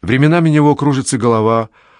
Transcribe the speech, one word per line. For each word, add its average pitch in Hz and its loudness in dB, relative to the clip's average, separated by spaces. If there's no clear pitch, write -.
Временами 151 0
у - 0
него 147 2
кружится 135 -2
голова 113 0